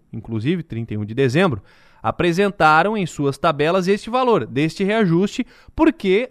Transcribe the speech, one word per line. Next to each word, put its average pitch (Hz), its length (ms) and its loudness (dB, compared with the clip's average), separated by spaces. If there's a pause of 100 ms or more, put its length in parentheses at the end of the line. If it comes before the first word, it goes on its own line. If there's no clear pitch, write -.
(120)
inclusive 113 500 -4
trinta 113 320 -10
e - 20 -4
um 107 80 -4
de 107 100 -10
dezembro, 135 460 2 (400)
apresentaram 170 960 2
em 190 100 -2
suas 139 300 -4
tabelas 170 520 0
este 202 200 -2
valor, 233 380 0
deste 156 380 -2
reajuste, 202 600 0 (300)
porque 247 560 0